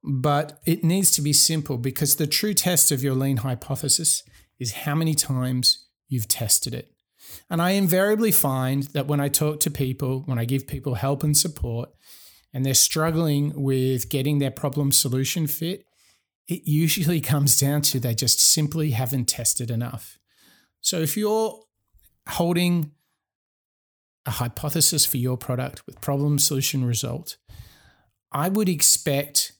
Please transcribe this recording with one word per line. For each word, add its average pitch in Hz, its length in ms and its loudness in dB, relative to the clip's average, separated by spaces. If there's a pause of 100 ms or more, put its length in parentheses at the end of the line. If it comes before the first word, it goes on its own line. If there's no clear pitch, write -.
But 143 600 -2
it 175 180 0
needs 180 280 4
to - 100 0
be 147 100 0
simple 147 460 2
because 131 380 0
the 151 120 0
true 208 260 0
test 180 380 2
of 131 100 0
your 139 140 0
lean 135 220 0
hypothesis 139 840 -2 (360)
is 117 140 -6
how 147 220 -4
many 160 200 0
times 127 720 0 (220)
you've 120 180 -2
tested - 460 -2
it. - 180 -12 (580)
And 170 120 0
I 180 100 2
invariably 196 600 2
find 131 520 0 (100)
that 143 140 -2
when 147 140 0
I 139 80 0
talk 151 320 -2
to 156 100 -2
people, 131 540 -4
when 131 120 -2
I 117 60 0
give 127 240 -4
people 131 280 -6
help 139 280 -2
and 147 140 2
support, 120 520 -4 (640)
and 127 120 -2
they're 135 80 0
struggling 156 800 2
with 131 540 0
getting 143 300 0
their 139 120 0
problem 139 400 -2
solution 135 560 0
fit, 165 380 -6 (600)
it 180 180 -4
usually 160 560 2
comes 139 360 2
down 143 260 2
to - 160 2
they 120 140 -2
just 117 280 0
simply 151 500 2
haven't 123 380 -2
tested 120 420 -2
enough. 117 480 -6 (600)
So - 180 -2
if 160 160 0
you're 214 460 0 (680)
holding 175 640 2 (1300)
a 127 60 -4
hypothesis 143 760 0
for - 120 -2
your 127 200 0
product 127 480 -6
with - 160 -18
problem, 143 380 2
solution, 135 440 0
result, 120 540 -4 (960)
I 151 160 0
would 202 180 2
expect 143 920 2